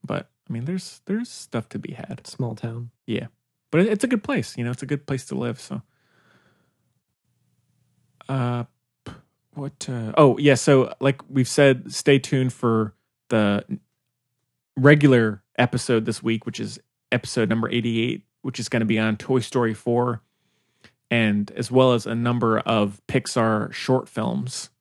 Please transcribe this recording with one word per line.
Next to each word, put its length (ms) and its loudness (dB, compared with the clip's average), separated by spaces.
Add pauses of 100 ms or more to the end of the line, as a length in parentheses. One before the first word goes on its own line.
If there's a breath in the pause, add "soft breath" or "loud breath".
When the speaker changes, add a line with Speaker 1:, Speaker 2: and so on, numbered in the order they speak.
Speaker 1:
But, 260 -8 (200)
I 40 -6
mean, 120 -6
there's, 400 -8
there's 240 -4
stuff 400 -10
to 100 -10
be 140 -12
had. 340 -14
Speaker 2:
Small 280 -6
town. 360 -10 (140)
Speaker 1:
Yeah. 220 -6 (440)
But 100 4
it, 60 4
it's 160 0
a 40 -2
good 160 0
place, 340 -4
you 60 -4
know, 80 -4
it's 120 -8
a 40 -10
good 200 -6
place 200 -4
to 80 -8
live, 260 -6
so. 200 -10 (2500)
Uh, 340 -2 (420)
p-, 80 -16 (400)
what, 360 -10
uh, 280 -6
oh, 200 8
yeah, 180 6
so, 440 4
like 300 0
we've 180 0
said, 440 4
stay 280 4
tuned 340 -2
for 400 0 (360)
the 340 2 (1120)
regular 680 6 (160)
episode 480 0
this 160 -6
week, 240 -2
which 140 -10
is 200 -8 (320)
episode 380 -2
number 200 -2
eighty-eight, 560 -2 (160)
which 180 -8
is 100 -8
gonna 160 0
be 140 0
on 180 0
Toy 220 0
Story 340 -2
four, 480 -2 (880 soft breath)
and 420 0
as 200 -6
well 220 6
as 120 0
a 100 -4
number 440 0
of 480 0
Pixar 640 0
short 380 -2
films 600 -6 (120)